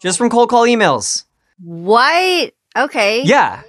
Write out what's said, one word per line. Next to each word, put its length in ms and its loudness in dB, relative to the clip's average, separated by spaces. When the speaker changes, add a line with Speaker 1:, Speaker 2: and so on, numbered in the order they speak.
Speaker 1:
Just 180 -4
from 120 0
cold 200 2
call 140 4
emails. 600 0
Speaker 2:
What? 920 0
Okay. 460 -2
Speaker 1:
Yeah. 460 0